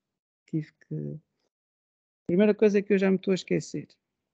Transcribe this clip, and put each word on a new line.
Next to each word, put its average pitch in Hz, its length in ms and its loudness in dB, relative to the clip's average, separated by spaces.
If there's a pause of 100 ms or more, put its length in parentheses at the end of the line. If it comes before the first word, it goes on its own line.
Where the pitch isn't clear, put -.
(500)
tive 156 200 -6 (160)
que, 151 280 -10
a - 1120 -20
primeira 202 280 2
coisa 208 260 2
que 202 120 -2
eu 196 60 2
já 190 120 0
me 190 60 2
estou 190 160 -2
a - 20 2
esquecer. 165 540 -6 (460)